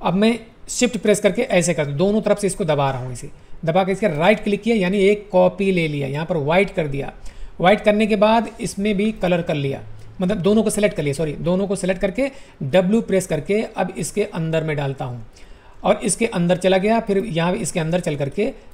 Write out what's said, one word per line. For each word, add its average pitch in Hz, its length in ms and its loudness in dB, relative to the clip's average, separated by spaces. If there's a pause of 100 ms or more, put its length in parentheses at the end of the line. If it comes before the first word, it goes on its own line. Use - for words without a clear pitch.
अब 190 120 0
मैं 220 260 2 (300)
shift - 280 0
press 208 220 2
करके 202 220 2
ऐसे 175 320 2
कर 156 120 -2
दूँ, 143 120 -6
दोनों 202 240 2
तरफ 202 180 0
से 202 80 -2
इसको 185 180 -4
दबा 143 260 2
रहा 131 100 -6
हूँ, 127 120 -8
इसे - 160 -12 (360)
दबा 165 180 4
के 190 80 -2
इसके 196 160 0
right 175 360 2
click 202 180 0
किया, 233 140 2
यानी 196 240 2
एक 208 320 2
copy 185 400 4
ले 170 160 2
लिया, 143 200 -4
यहाँ 143 180 -4
पर 175 120 -2
white 165 320 2
कर 160 180 -4
दिया। 139 260 -6 (460)
white 190 220 6
करने 214 260 4
के 214 80 2
बाद 214 340 4 (120)
इसमें 202 360 -2
भी 214 140 0
color 180 300 0
कर 170 140 -2
लिया, 139 280 -4 (380)
मतलब 190 160 0
दोनों 202 260 2
को 214 60 -2
select 208 260 0
कर 160 80 -4
लिया, 143 100 0
sorry, 151 200 -4
दोनों 180 340 -2
को 196 80 -2
select 185 260 -2
करके 208 280 -2 (340)
W 185 380 4
press 185 260 0
करके 196 340 -2
अब 190 360 -4
इसके 202 260 -4
अंदर 160 400 -2
में 156 140 -4
डालता 139 280 -4
हूँ 120 200 -10 (580)
और 208 200 2
इसके 226 220 -2
अंदर 175 320 2
चला 185 200 4
गया। 214 220 2
फिर 202 180 -2
यहाँ 170 380 -2
इसके 180 240 -4
अंदर 160 200 0
चल 160 160 -2
करके 170 380 -2 (200)